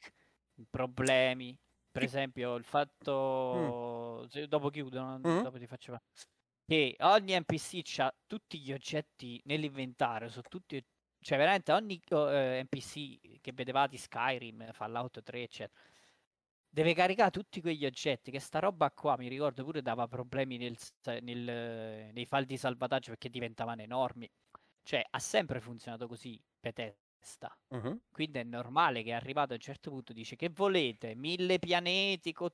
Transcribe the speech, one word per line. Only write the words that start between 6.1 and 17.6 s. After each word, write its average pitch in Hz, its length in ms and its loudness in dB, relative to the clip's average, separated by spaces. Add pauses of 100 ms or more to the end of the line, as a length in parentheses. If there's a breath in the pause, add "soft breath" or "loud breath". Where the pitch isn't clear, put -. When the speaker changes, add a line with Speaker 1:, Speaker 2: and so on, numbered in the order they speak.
Speaker 1:
che 151 340 4
ogni 190 380 6
N 165 80 2
P 160 120 0
C 175 260 -6
c'ha - 320 0 (120)
tutti - 320 -10
gli 135 140 -8
oggetti 131 720 -6
nell'inventario, 131 840 -2
su 120 120 -12
tutti, 147 420 -10 (360)
cioè - 180 2
veramente 165 360 6
ogni, 196 260 2 (120)
oh, 151 200 6
eh, 131 320 4
N 131 40 -6
P 139 120 -2
C 131 600 -12
che 135 120 -8
vedevate 131 440 2
Skyrim, 117 760 -4
Fallout 117 520 -6
tre, 120 200 -8
eccetera. - 360 -12 (920 soft breath)
Deve 156 220 6
caricare 185 380 6
tutti 190 300 -6